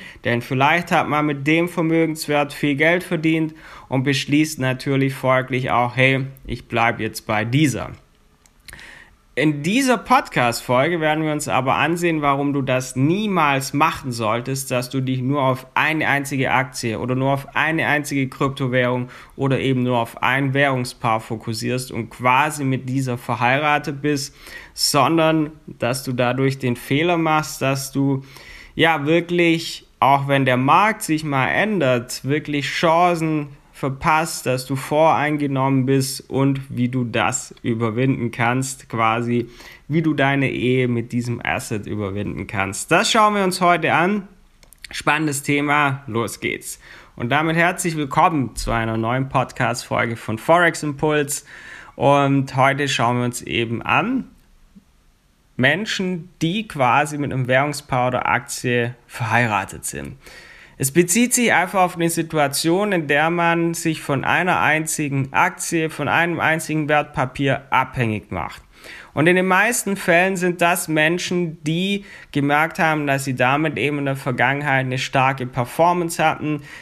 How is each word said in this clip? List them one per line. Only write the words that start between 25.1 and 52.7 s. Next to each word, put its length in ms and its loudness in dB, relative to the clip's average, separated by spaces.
dass 360 -4
du 120 -4
dadurch 440 0
den 160 0
Fehler 440 0
machst, 420 0
dass 320 -2
du 320 0
ja 300 2
wirklich, 840 0
auch 280 4
wenn 180 2
der 100 2
Markt 460 4
sich 220 -2
mal 240 0
ändert, 760 0
wirklich 400 -2
Chancen 840 2
verpasst, 720 -2
dass 180 -2
du 100 -6
voreingenommen 1120 2
bist 460 0
und 400 0
wie 180 -2
du 160 -2
das 560 -2
überwinden 680 0
kannst, 580 -2
quasi 600 0
wie 140 0
du 140 2
deine 360 2
Ehe 380 0
mit 240 -2
diesem 320 -4
Asset 420 -4
überwinden 600 -6
kannst. 440 -4
Das 220 4
schauen 220 4
wir 100 0
uns 160 -2
heute 320 2
an. 360 0
Spannendes 520 -2
Thema, 640 0
los 340 -4
geht's. 400 -6
Und 120 -6
damit 280 2
herzlich 420 0
willkommen 580 2
zu 140 -4
einer 260 0
neuen 320 -2
Podcast-Folge 880 -2
von 220 -6
Forex 440 2
Impuls. 600 -2
Und 600 2
heute 320 2